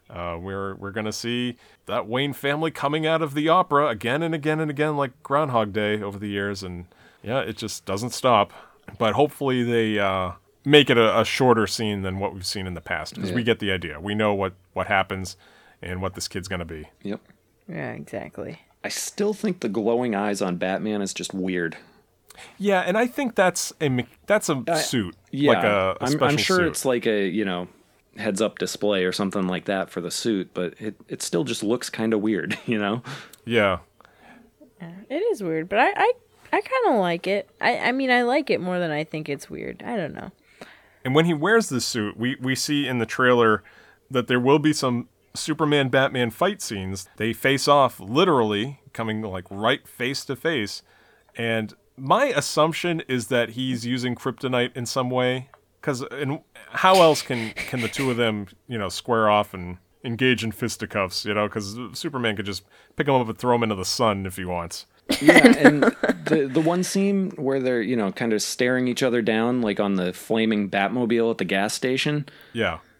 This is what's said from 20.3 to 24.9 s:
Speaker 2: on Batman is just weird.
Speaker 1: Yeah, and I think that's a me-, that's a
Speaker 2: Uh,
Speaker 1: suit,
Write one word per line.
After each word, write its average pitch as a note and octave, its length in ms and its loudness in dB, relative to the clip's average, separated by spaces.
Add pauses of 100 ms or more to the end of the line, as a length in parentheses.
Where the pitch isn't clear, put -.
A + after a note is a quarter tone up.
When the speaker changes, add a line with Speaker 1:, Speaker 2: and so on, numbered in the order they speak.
Speaker 2:
on F2+ 160 -2
Batman G2 460 -4
is G2 100 -6
just F2+ 220 -10
weird. F2+ 420 -4 (800)
Speaker 1:
Yeah, G3 240 0
and G#3+ 160 0
I A#3+ 80 2
think B3 300 -4
that's - 440 2
a D3+ 100 0
me-, B2 180 -2 (180)
that's G#3 240 0
a C3 180 -2
Speaker 2:
Uh, E3+ 80 0
Speaker 1:
suit, A2+ 400 -2 (140)